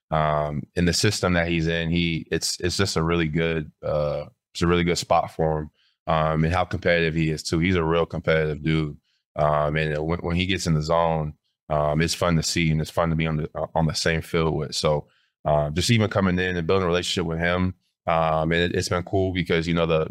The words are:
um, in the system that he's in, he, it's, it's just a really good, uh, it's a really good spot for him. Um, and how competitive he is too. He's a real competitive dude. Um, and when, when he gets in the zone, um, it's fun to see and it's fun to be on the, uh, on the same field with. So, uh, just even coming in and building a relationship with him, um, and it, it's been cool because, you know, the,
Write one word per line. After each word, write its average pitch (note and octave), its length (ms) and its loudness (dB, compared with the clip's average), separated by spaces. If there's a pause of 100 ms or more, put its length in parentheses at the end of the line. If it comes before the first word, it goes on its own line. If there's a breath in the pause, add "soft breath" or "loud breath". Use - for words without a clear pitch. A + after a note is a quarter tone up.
(120)
um, D2+ 520 0 (120)
in F2 100 2
the E2+ 80 2
system F#2+ 400 0
that E2+ 160 2
he's E2 180 0
in, E2 220 -2
he, E2+ 420 0
it's, - 300 -4
it's F2+ 160 -2
just G2 180 0
a E2 80 0
really E2+ 240 0
good, E2 440 -2 (120)
uh, D2 420 -2 (280)
it's - 80 -6
a E2+ 60 2
really F2 180 4
good E2+ 120 0
spot - 380 0
for D#2 240 0
him. D2+ 120 -8 (360)
Um, D#2 380 2
and D#2+ 80 0
how F2+ 100 2
competitive E2+ 520 0
he D#2+ 160 2
is D#2 100 -4
too. - 160 -2
He's F2+ 180 2
a E2+ 80 2
real E2 220 2
competitive D#2 580 0
dude. D#2 320 0 (400)
Um, D2+ 400 2
and D2+ 300 -2
when, E2+ 140 -2
when E2+ 160 -4
he F2+ 100 2
gets F#2 220 -2
in D#2+ 80 4
the D2+ 80 2
zone, D#2+ 500 0 (340)
um, D2+ 320 0
it's E2 140 0
fun F2 220 0
to D#2+ 80 2
see E2 280 0
and D#2 80 0
it's D2+ 120 -6
fun E2+ 180 0
to E2 60 0
be D#2+ 100 0
on D#2+ 120 -2
the, D2+ 180 -6
uh, D#2 180 -4
on E2 140 2
the D2+ 80 -2
same D#2+ 260 0
field D#2+ 340 -2
with. D2 200 -6
So, D2+ 320 -2 (380)
uh, D2+ 260 0
just E2+ 180 -2
even A2 200 4
coming F#2+ 280 0
in F2+ 200 -2
and E2 100 -4
building F#2+ 160 2
a F2 40 0
relationship F2 400 -2
with E2 120 -4
him, F2+ 340 0 (340)
um, D#2+ 440 2
and E2+ 100 2
it, F2+ 140 0
it's F2+ 140 -2
been F2+ 120 0
cool F#2+ 320 -2
because, E2+ 340 0
you E2+ 60 0
know, E2 140 2
the, D#2 240 2